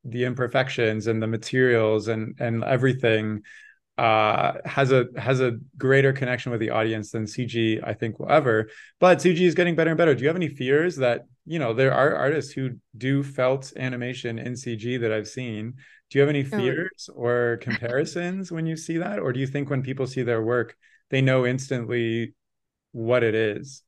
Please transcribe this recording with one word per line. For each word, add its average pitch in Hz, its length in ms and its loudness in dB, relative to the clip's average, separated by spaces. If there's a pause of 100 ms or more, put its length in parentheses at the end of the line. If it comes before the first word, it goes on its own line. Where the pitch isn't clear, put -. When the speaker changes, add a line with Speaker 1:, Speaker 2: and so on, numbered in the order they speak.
Speaker 1:
the 123 220 -4
imperfections 123 800 0
and 113 140 0
the 110 60 -2
materials 113 800 2
and, 110 320 -4
and 117 240 -2
everything, 113 800 2 (520)
uh, 110 580 4 (120)
has 135 260 0
a, 131 140 4 (100)
has 131 240 -2
a 127 120 0 (260)
greater 135 340 4
connection 123 400 -4
with 117 80 -4
the 117 120 -2
audience 110 400 -2
than 110 160 -4
C 123 180 -6
G, 110 380 0
I 107 100 -6
think, 113 240 -6
will - 140 -2
ever. 110 400 4 (280)
But 175 220 6
C 170 140 4
G 180 100 4
is 165 80 4
getting 175 220 2
better 160 160 2
and 160 80 0
better. 160 160 6
Do 113 80 -6
you 147 60 2
have 165 60 -2
any 175 120 -2
fears 147 480 0
that, 123 320 0 (180)
you 160 140 -6
know, 117 160 -2
there 131 180 4
are 131 220 4
artists 139 360 -2
who 131 200 -6 (260)
do 135 240 0
felt 135 560 -2
animation 123 600 -6
in 123 160 -8
C 120 200 -8
G 120 220 -6
that 113 160 -2
I've 107 140 -4
seen? 117 480 -10 (340)
Do 139 80 0
you 139 40 6
have 143 80 6
any 143 220 0
Speaker 2:
Oh. 214 60 -2
Speaker 1:
fears 151 560 -2
or 120 480 0
comparisons 175 880 -4
when 160 140 -4
you 160 120 -4
see 165 200 -6
that? 202 220 -4
Or 135 120 -2
do 131 80 -4
you 135 80 -2
think 139 220 -6
when 135 140 -2
people 131 240 -4
see 131 160 -4
their 113 180 0
work, 117 340 -2 (360)
they 131 100 2
know 131 240 4
instantly 117 880 -2 (600)
what 117 280 0
it 110 140 2
is? 110 520 -4